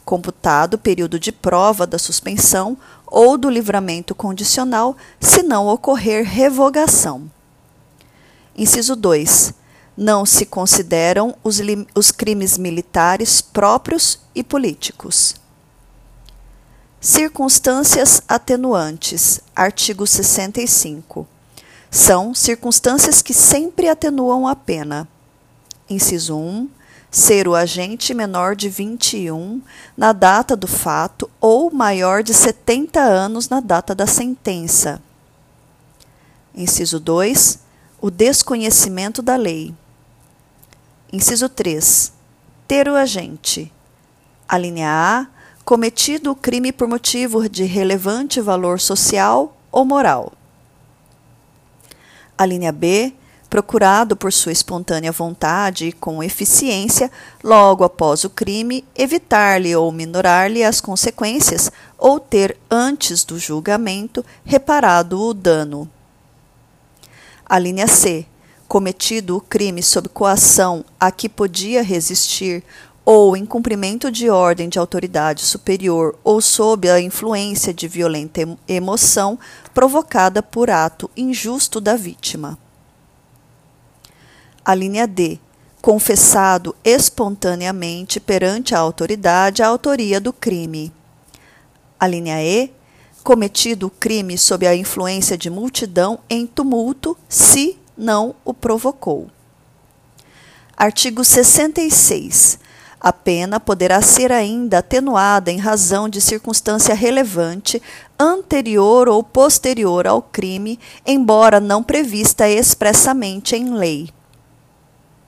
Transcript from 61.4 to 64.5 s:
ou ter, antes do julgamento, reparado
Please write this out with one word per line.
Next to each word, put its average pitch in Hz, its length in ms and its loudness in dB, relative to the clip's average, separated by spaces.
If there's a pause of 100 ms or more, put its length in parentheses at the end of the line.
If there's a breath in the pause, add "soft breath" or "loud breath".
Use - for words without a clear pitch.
ou 285 220 4
ter, 196 380 0 (120)
antes 240 540 -2
do 165 160 -10
julgamento, 202 840 -4 (220 soft breath)
reparado 196 760 2